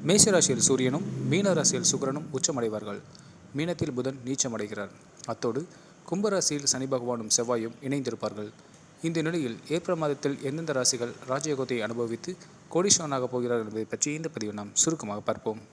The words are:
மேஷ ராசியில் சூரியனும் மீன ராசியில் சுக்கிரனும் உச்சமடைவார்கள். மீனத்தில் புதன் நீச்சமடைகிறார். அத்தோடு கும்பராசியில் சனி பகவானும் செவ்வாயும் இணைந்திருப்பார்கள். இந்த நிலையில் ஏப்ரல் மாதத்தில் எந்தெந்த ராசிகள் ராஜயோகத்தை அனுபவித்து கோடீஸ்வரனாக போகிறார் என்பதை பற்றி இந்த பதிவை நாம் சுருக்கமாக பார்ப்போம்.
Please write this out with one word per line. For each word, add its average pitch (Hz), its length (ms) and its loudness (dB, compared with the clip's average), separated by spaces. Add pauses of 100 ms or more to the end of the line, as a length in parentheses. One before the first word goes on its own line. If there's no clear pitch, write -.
மேஷ 202 280 8
ராசியில் 147 360 4
சூரியனும் 131 380 2 (260)
மீன 190 220 4
ராசியில் 131 380 2
சுக்கிரனும் 135 420 -2
உச்சமடைவார்கள். 107 680 -2 (540)
மீனத்தில் 165 400 -2
புதன் 127 320 -2
நீச்சமடைகிறார். 107 640 -4 (360)
அத்தோடு 120 420 -2 (420)
கும்பராசியில் 170 640 0
சனி 131 140 0
பகவானும் 120 520 -2
செவ்வாயும் 117 440 0
இணைந்திருப்பார்கள். 113 680 -4 (520)
இந்த 165 200 0
நிலையில் 151 360 0 (120)
ஏப்ரல் 175 280 0
மாதத்தில் 143 440 0
எந்தெந்த 151 320 -2
ராசிகள் 120 400 2 (160)
ராஜயோகத்தை 131 500 0
அனுபவித்து 113 560 -2 (380)
கோடீஸ்வரனாக 160 520 2
போகிறார் 120 340 0
என்பதை 107 260 -4
பற்றி 147 280 -4
இந்த 160 160 -6
பதிவை 107 260 -6
நாம் 104 180 -10
சுருக்கமாக 110 480 0
பார்ப்போம். 110 400 -2 (120)